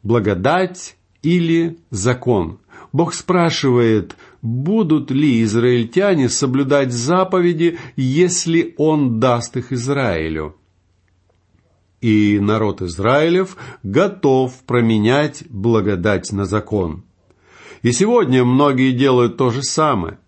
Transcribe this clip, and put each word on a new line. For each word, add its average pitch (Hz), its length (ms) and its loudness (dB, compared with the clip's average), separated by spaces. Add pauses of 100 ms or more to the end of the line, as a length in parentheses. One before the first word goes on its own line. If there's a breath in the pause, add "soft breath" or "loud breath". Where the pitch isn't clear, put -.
благодать 117 920 -2 (260)
или 165 560 0 (120)
закон. 110 680 -2 (340 loud breath)
Бог 165 200 0
спрашивает, 123 1040 0 (240 loud breath)
будут 151 720 -2
ли 131 320 2
израильтяне 123 880 0
соблюдать 135 640 0
заповеди, 170 840 0 (180 loud breath)
если 165 840 0
Он 147 420 0
даст 120 360 0
их 123 160 -8
Израилю. 87 840 -4 (1400)
И 104 400 2
народ 104 400 -2
Израилев 139 760 0 (260 loud breath)
готов 131 720 0 (120)
променять 117 840 0
благодать 101 840 0
на 98 140 -4
закон. 95 580 -4 (800 loud breath)
И 120 100 2
сегодня 147 520 2
многие 131 480 2
делают 123 440 2
то 127 140 0
же 131 120 -4
самое. 123 640 -2